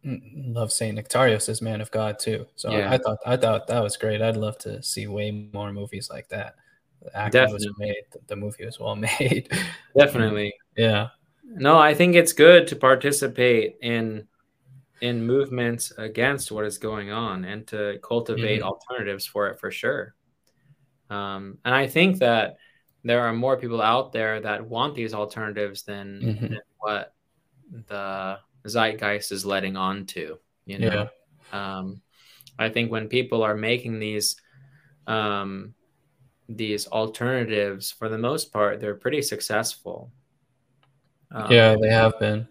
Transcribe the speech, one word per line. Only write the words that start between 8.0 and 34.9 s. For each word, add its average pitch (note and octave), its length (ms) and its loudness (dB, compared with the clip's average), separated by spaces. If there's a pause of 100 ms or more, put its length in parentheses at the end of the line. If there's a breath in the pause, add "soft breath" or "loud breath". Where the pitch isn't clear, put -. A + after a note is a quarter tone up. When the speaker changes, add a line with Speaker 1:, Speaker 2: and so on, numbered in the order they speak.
Speaker 1:
the, - 60 -20 (100)
the G#2 80 -8
movie G2+ 280 -10
was - 160 -14
well G#2+ 160 -6
<laughs> G#2+ 240 -4
made. C3 320 0 (460 loud breath)
Speaker 2:
Definitely. A2 560 4 (220)
Speaker 1:
Yeah. A2 320 2 (360)
Speaker 2:
No, E3 340 6
I D3+ 160 8
think F3 220 6
it's E3 160 6
good E3 360 12
to - 80 -6
participate B2+ 1040 4
in, A2+ 440 -4 (760)
in A#2+ 240 -2
movements B2 720 -2
against A#2 520 -2
what G#2+ 140 -4
is G#2 140 -6
going G#2+ 340 -6
on G#2 320 -6
and G#2 240 -12
to G#2 340 -6
cultivate A#2 580 -2
Speaker 1:
Mm-hmm. F#2 80 -4
Speaker 2:
alternatives G2+ 580 -8
for G2+ 220 -2
it, G2 120 -10
for G2 100 -6
sure. G#2+ 440 -4 (960)
Um, G2 540 -10
and B2 100 2
I C3+ 120 4
think F3+ 320 4
that A#2 380 2 (480 soft breath)
there A#2+ 160 2
are A#2 120 0
more B2+ 240 0
people A#2 240 -4
out B2 320 2
there A2 280 -2
that G#2 260 -6
want A#2+ 300 -4
these A2+ 180 -6
alternatives G#2 680 -6
than, G2+ 400 -12
Speaker 1:
Mm-hmm. A2+ 260 -2
Speaker 2:
than G#2 120 -8 (180)
what G#2 360 -6 (720)
the G2 500 -8 (280)
zeitgeist G#2+ 640 -2
is G2 160 -8
letting F#2+ 300 -2
on F#2+ 300 -4
to, D#2 320 -12 (260)
you G2 160 -12
know? G#2+ 280 -2 (440)
Speaker 1:
Yeah. G2 260 -8
Speaker 2:
Um, F#2+ 220 -10 (580 soft breath)
I A2+ 120 0
think A#2 200 -2
when A2 180 -6
people A#2+ 360 0
are G#2+ 100 0
making A2+ 460 -2
these, G#2+ 340 -4 (720 soft breath)